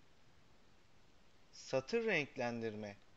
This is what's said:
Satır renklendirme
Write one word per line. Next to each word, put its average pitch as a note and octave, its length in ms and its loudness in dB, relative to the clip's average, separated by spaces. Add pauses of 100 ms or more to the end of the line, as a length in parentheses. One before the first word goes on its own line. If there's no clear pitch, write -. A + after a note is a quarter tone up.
(1500)
Satır A3+ 520 0
renklendirme A#2 920 0 (200)